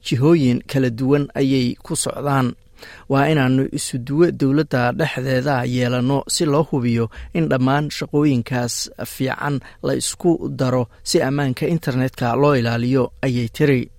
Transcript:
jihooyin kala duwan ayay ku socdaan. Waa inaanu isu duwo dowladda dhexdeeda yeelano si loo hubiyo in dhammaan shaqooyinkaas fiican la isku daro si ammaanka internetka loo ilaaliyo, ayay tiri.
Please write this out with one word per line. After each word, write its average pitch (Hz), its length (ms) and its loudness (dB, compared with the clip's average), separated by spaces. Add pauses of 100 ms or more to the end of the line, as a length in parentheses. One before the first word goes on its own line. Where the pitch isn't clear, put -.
jihooyin 135 580 4
kala 131 260 0
duwan 131 460 0
ayay 135 400 0
ku - 200 -10
socdaan. 135 600 -2 (540)
Waa 139 180 4
inaanu 135 360 2 (100)
isu - 240 -6
duwo 139 340 2
dowladda 139 640 0
dhexdeeda 135 640 -2 (100)
yeelano 123 640 0
si - 160 0
loo 151 180 2
hubiyo 120 460 0 (240)
in 160 160 0
dhammaan 135 400 2
shaqooyinkaas 127 840 0 (300)
fiican 135 500 -4 (280)
la 139 100 -2
isku 135 380 0 (180)
daro 127 340 0 (200)
si - 180 -2
ammaanka 139 460 -2
internetka 131 680 -2
loo 143 200 4
ilaaliyo, 120 480 0 (180)
ayay 123 280 -2
tiri. 143 320 2 (180)